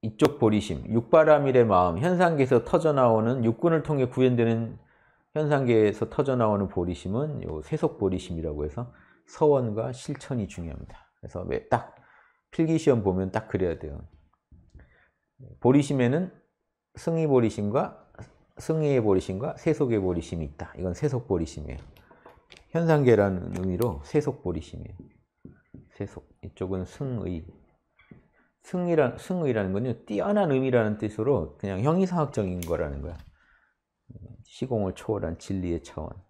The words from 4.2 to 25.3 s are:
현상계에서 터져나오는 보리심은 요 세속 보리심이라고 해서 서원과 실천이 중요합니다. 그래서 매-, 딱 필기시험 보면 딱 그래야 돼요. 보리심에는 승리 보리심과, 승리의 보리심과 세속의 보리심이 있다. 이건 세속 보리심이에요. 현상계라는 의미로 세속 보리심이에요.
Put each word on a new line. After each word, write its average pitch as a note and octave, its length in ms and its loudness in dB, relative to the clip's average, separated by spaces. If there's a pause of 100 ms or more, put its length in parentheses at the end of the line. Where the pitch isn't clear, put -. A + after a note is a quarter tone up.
현상계에서 A#2+ 800 2
터져나오는 A2+ 580 0
보리심은 F#2+ 760 -4
요 D#2 180 -8
세속 - 380 -4
보리심이라고 E2 640 -4
해서 A#2+ 280 -10 (340)
서원과 B2+ 680 0
실천이 B2 560 -8
중요합니다. - 600 -14 (120)
그래서 F2+ 240 -10
매-, - 240 -6
딱 - 260 -2 (560)
필기시험 D3+ 500 2
보면 F#2+ 300 0
딱 - 160 -6
그래야 F2+ 320 -2
돼요. D2 220 -12 (1600)
보리심에는 C#3+ 800 2 (520)
승리 E3 300 -2
보리심과, A#2 840 0 (520)
승리의 D3+ 420 0
보리심과 G2 560 0
세속의 C#3+ 420 0
보리심이 E2+ 460 -4
있다. C#2+ 320 -14
이건 F2+ 160 -4
세속 B2+ 340 -4
보리심이에요. D2+ 520 -4 (920)
현상계라는 G2+ 880 4
의미로 F2 460 -2
세속 D3 400 -2
보리심이에요. D#2 520 -8 (960)